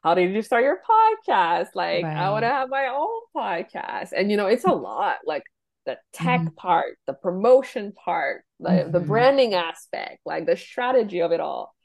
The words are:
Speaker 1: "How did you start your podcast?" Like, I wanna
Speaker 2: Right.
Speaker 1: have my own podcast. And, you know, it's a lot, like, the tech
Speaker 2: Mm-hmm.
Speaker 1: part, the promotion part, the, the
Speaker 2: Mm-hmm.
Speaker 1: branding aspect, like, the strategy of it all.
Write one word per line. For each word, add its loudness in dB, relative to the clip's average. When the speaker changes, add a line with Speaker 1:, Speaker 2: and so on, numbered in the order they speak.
Speaker 1:
"How 4
did 2
you 0
start 2
your 0
podcast?" 2
Like, -2
I -2
wanna 0
Speaker 2:
Right. 0
Speaker 1:
have -2
my -2
own -4
podcast. -6
And, 0
you 2
know, 0
it's 0
a 6
lot, -2
like, -4
the -6
tech 0
Speaker 2:
Mm-hmm. -6
Speaker 1:
part, -2
the -6
promotion 0
part, -4
the, 2
the 2
Speaker 2:
Mm-hmm. -4
Speaker 1:
branding 4
aspect, -6
like, -6
the 0
strategy -2
of 0
it 0
all. -8